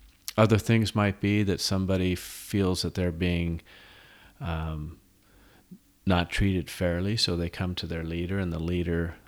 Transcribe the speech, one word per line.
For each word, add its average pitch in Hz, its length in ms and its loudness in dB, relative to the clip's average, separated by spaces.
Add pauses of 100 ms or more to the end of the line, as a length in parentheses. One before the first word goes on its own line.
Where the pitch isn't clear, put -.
(380)
other 110 200 6
things 110 380 2
might 104 240 2
be 104 240 2
that 95 160 0
somebody 92 560 2
feels - 680 -2
that 85 100 -4
they're 90 180 0
being, 85 500 0 (800)
um, 80 600 -4 (1040)
not 87 240 2
treated 95 400 0
fairly, 90 460 -2
so 92 200 0
they 85 140 -2
come 90 260 -4
to 85 120 -6
their 82 160 -6
leader, 87 360 -4
and 90 120 -2
the 82 80 -4
leader, 85 560 0 (120)